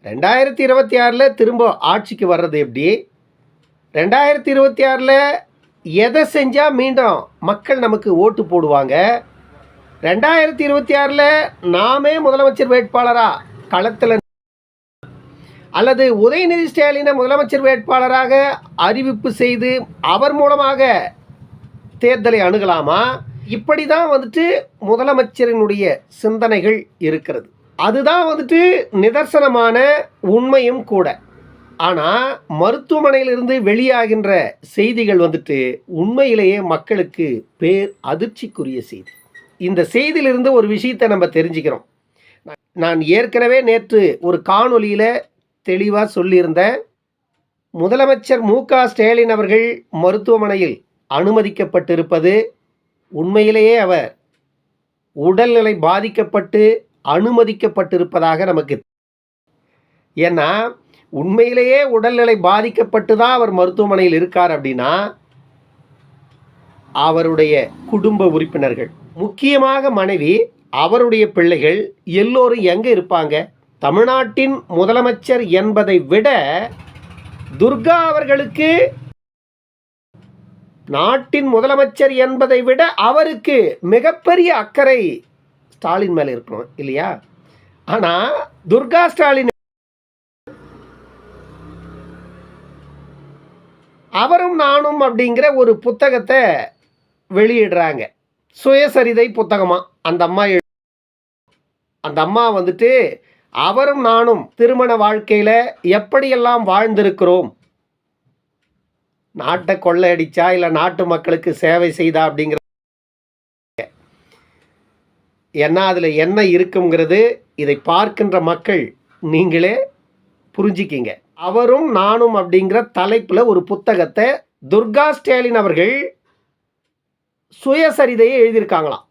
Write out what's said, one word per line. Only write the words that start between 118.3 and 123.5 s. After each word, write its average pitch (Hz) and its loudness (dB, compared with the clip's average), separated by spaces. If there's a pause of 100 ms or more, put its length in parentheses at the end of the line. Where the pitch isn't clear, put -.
மக்கள் 165 -4 (240)
நீங்களே 170 0 (840)
புரிஞ்சுக்கிங்க. 175 -4 (140)
அவரும் 240 0
நானும் 220 2
அப்படிங்கிற 190 0
தலைப்புல 202 0
ஒரு 190 2